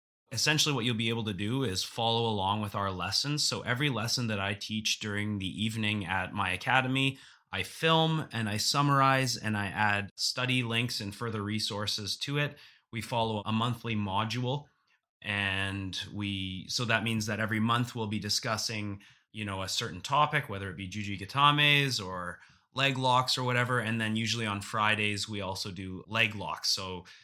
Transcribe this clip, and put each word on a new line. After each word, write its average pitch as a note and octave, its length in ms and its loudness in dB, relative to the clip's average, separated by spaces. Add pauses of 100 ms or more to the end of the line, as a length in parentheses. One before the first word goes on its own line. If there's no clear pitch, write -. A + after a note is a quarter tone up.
(320)
essentially D3+ 420 4
what A#2+ 120 2
you'll B2 100 2
be A2+ 140 2
able A2+ 160 0
to G#2+ 80 -2
do A2 320 0
is F#2 180 -2
follow A#2 460 2
along G#2 320 2
with G#2 120 -4
our G2 160 -2
lessons. G2+ 540 -2
So - 200 -2
every B2 260 2
lesson A#2 380 -2
that G#2+ 120 0
I G2 140 0
teach G#2+ 480 -4
during G#2 380 -2
the F#2+ 240 -4
evening G#2+ 420 0
at F#2 280 -2
my F#2 180 0
academy, C3 680 2 (320)
I F#2+ 120 -2
film D#3+ 680 2
and A2+ 160 -2
I G#2 80 0
summarize C3+ 800 4
and G#2+ 220 -2
I G2+ 100 -2
add G2+ 480 2
study B2+ 480 0
links A#2 380 -2
and G2+ 120 -4
further A2 300 -4
resources G#2 760 -2
to C#3+ 180 -2
it. D3 180 -2 (380)
We A#2 80 -4
follow A2+ 440 -2
a G#2+ 60 -2
monthly A#2 440 0
module. A2 680 0 (580)
And G2 800 -2 (140)
we, F#2+ 560 -4
so - 160 -2
that G2 180 2
means A2+ 220 0
that G#2+ 160 -2
every A2 180 2
month A#2+ 340 2
we'll A2+ 140 -4
be G#2 120 -2
discussing, G#2 840 -2 (320)
you G#2+ 100 -8
know, G2 200 -4
a F#2 60 -4
certain G#2+ 300 -4
topic, C#3+ 480 2
whether G2 220 -6
it E2+ 80 -10
be G2 100 -8
Juji G2+ 320 -6
Gatames C#3+ 840 4
or F2+ 360 -6 (340)
leg C3+ 240 2
locks B2+ 400 4
or C3 80 -2
whatever. B2 340 2
And A2+ 220 0
then A2 160 0
usually A2+ 280 -2
on G2+ 140 -2
Fridays, G#2 720 0
we G#2 100 -6
also G2 320 -6
do F#2+ 380 -8
leg G#2+ 260 2
locks. E2 360 -4
So F#2 340 -4 (180)